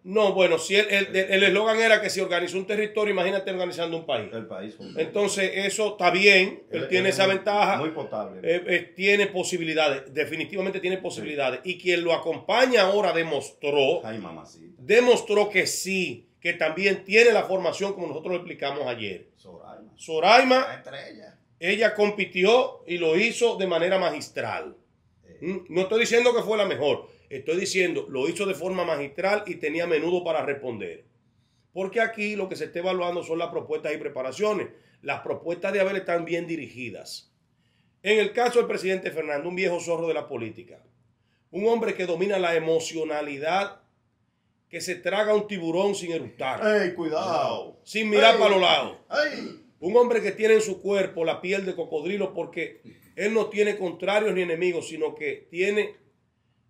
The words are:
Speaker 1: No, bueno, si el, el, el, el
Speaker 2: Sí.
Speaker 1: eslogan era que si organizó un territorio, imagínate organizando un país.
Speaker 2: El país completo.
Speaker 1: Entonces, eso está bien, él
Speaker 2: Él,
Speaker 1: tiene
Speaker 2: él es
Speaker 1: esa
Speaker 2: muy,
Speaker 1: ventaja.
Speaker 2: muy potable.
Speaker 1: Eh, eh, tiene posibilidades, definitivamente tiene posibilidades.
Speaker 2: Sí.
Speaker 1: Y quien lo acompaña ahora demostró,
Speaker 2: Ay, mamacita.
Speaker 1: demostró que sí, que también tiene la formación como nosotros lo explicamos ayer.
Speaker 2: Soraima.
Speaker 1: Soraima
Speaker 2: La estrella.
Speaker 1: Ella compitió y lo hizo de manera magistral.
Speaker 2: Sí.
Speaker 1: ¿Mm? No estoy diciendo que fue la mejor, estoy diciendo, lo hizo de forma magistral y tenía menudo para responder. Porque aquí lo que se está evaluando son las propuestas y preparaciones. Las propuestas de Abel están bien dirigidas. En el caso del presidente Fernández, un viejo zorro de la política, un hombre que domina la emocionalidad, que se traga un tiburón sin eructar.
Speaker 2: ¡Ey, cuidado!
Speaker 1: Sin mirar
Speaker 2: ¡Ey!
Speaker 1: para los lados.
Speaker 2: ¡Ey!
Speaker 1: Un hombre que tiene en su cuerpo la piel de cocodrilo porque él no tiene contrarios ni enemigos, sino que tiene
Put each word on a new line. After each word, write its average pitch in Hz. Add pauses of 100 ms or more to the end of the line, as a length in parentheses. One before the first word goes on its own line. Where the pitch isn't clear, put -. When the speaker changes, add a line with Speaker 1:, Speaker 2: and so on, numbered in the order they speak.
Speaker 1:
No, 196
bueno, 175
si 185
el, 208
el, 196
el, - (180)
el 190
Speaker 2:
Sí. 202
Speaker 1:
eslogan 214
era 220
que 190
si 190
organizó 175
un 190
territorio, 208
imagínate 190
organizando 170
un 160
país. 113
Speaker 2:
El 110
país 101
completo. 101
Speaker 1:
Entonces, 190
eso 196
está 180
bien, 196
él 160
Speaker 2:
Él, -
Speaker 1:
tiene 185
Speaker 2:
él -
es -
Speaker 1:
esa 190
Speaker 2:
muy, 190
Speaker 1:
ventaja. 196
Speaker 2:
muy 151
potable. 107
Speaker 1:
Eh, 175
eh, 175
tiene 196
posibilidades, 160
definitivamente 185
tiene 185
posibilidades. 147
Speaker 2:
Sí. 185
Speaker 1:
Y -
quien 175
lo 170
acompaña 202
ahora 190
demostró, 143
Speaker 2:
Ay, 110
mamacita. 82
Speaker 1:
demostró 208
que 185
sí, 180 (140)
que 170
también 180
tiene 220
la 190
formación 185
como 180
nosotros 160
lo 175
explicamos 147
ayer. 104
Speaker 2:
Soraima. -
Speaker 1:
Soraima 233
Speaker 2:
La 131
estrella. - (400)
Speaker 1:
Ella 214
compitió 208
y 175
lo 165
hizo 226
de 190
manera 180
magistral. 117 (460)
Speaker 2:
Sí. -
Speaker 1:
¿Mm? 190
No 170
estoy 220
diciendo 233
que 208
fue 214
la 202
mejor, 139 (220)
estoy 156
diciendo, 180
lo 135
hizo 190
de 190
forma 180
magistral 170
y 170
tenía 160
menudo 175
para 156
responder. 110 (680)
Porque 190
aquí 214
lo 190
que 175
se 147
está 170
evaluando 175
son 165
las 170
propuestas 151
y 156
preparaciones. 147 (340)
Las 139
propuestas 170
de 202
Abel 196
están 170
bien 170
dirigidas. 120 (720)
En 214
el 208
caso 240
del 214
presidente 185
Fernández, 151
un 180
viejo 175
zorro 165
de 160
la 147
política, - (680)
un 196
hombre 220
que 185
domina 185
la 170
emocionalidad, 160 (880)
que 170
se 175
traga 202
un 208
tiburón 185
sin 170
eructar. 143
Speaker 2:
¡Ey, 175
cuidado! 156
Speaker 1:
Sin 214
mirar 220
Speaker 2:
¡Ey! 214
Speaker 1:
para 208
los 190
lados. 147 (120)
Speaker 2:
¡Ey! 285 (180)
Speaker 1:
Un 196
hombre 233
que 196
tiene 214
en 214
su 190
cuerpo 190
la 156
piel 190
de 170
cocodrilo 170
porque 160 (340)
él 208
no 208
tiene 208
contrarios 190
ni 185
enemigos, 170
sino 151
que 147
tiene 196 (760)